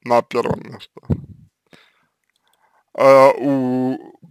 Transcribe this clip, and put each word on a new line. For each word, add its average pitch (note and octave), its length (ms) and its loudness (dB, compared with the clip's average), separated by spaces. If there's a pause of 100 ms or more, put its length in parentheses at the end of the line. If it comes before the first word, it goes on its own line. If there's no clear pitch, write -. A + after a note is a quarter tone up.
на A#2+ 180 -2
первом - 400 -6
месте. B2 300 -20 (2000)
А C3+ 420 6
у, B2+ 640 -4 (320)